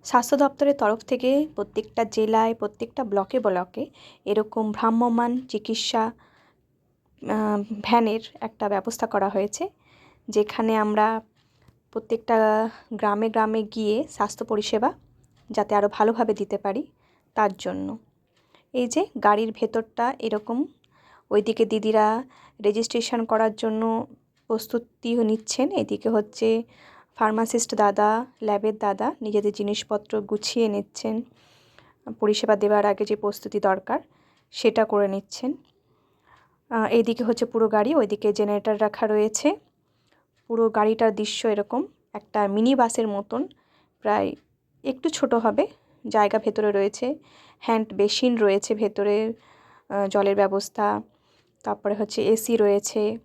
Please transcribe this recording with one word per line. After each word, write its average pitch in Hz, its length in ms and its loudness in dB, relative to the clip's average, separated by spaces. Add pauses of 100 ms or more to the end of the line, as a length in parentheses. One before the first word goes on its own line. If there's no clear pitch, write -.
স্বাস্থ্য 247 320 2
দপ্তরের 277 400 2
তরফ 226 280 0
থেকে 269 500 0
প্রত্যেকটা 214 500 -6
জেলায়, 220 500 0
প্রত্যেকটা 226 500 -8
ব্লকে 202 360 -2
ব্লকে 190 500 -2 (340)
এরকম 214 480 -2
ভ্রাম্যমাণ 233 680 0
চিকিৎসা, 226 640 -4
আহ, - 1600 -8 (200)
ভ্যানের 220 380 2 (200)
একটা 220 280 -6
ব্যবস্থা 208 380 -4
করা 196 220 0
হয়েছে, 202 400 -4 (600)
যেখানে 220 480 0
আমরা 214 440 2 (720)
প্রত্যেকটা 220 760 2 (240)
গ্রামে 208 360 0
গ্রামে 220 340 0
গিয়ে 214 460 -2
স্বাস্থ্য - 360 -4
পরিষেবা 220 500 0 (560)
যাতে 214 240 0
আরও 208 180 4
ভালোভাবে 220 420 2
দিতে 202 240 -4
পারি 202 280 -4 (480)
তার 214 220 2
জন্য। 190 420 -6 (720)
এই 247 160 0
যে 320 180 0 (180)
গাড়ির 214 280 4
ভেতরটা 226 680 -4
এরকম, 226 460 -4 (680)
ওইদিকে 220 340 2
দিদিরা 220 600 2 (400)
রেজিস্ট্রেশন 226 600 0
করার 220 320 2
জন্য 226 500 -2 (400)
প্রস্তুতি 233 680 -4
নিচ্ছেন, 226 540 0
এদিকে 220 380 -2
হচ্ছে 226 540 0 (540)
ফার্মাসিস্ট 226 580 0
দাদা, 208 520 2 (160)
ল্যাবের 214 360 -2
দাদা 214 420 -2
নিজেদের 208 320 0
জিনিসপত্র 208 680 -4
গুছিয়ে 214 480 -2
নিচ্ছেন, 214 540 -6 (1000)
পরিষেবা 214 360 2
দেওয়ার 202 300 2
আগে 208 180 0
যে 208 120 -2
প্রস্তুতি 208 440 -6
দরকার 190 400 0 (500)
সেটা 220 340 0
করে 208 240 2
নিচ্ছেন। 202 460 -6 (1160)
আহ, 226 200 0
এইদিকে 233 340 2
হচ্ছে 233 220 0
পুরো 226 220 2
গাড়ি, 214 260 2
ওইদিকে 208 380 2
জেনারেটর 208 500 0
রাখা 214 240 0
রয়েছে। 214 500 0 (920)
পুরো 226 220 2
গাড়িটার 220 440 2
দৃশ্য 214 340 -4
এরকম 220 380 -2 (260)
একটা 208 360 -2
মিনি 220 260 4
বাসের 233 340 2
মতন, 208 400 -6 (520)
প্রায় 208 340 0 (500)
একটু 269 240 -4
ছোট 254 260 0
হবে। 226 320 2 (420)
জায়গা 208 300 2
ভেতরে 214 340 0
রয়েছে, 208 420 -2 (440)
হ্যান্ড 220 360 -2
বেসিন 208 420 2
রয়েছে 202 380 2
ভেতরে, 208 580 0 (560)
আহ, 202 200 -2
জলের 196 280 2
ব্যবস্থা, 208 680 0 (600)
তারপরে 208 320 -4
হচ্ছে 208 280 -4
এসি 220 340 2
রয়েছে 208 680 2